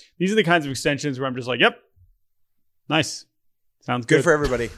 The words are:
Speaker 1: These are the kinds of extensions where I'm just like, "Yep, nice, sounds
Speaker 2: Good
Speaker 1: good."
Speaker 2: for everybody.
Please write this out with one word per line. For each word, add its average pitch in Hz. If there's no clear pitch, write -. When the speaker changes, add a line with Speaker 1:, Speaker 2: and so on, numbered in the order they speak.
Speaker 1:
These 185
are -
the 220
kinds 165
of 139
extensions 135
where 135
I'm 127
just 123
like, 120
"Yep, 233
nice, -
sounds 123
Speaker 2:
Good 143
Speaker 1:
good." 139
Speaker 2:
for 170
everybody. 127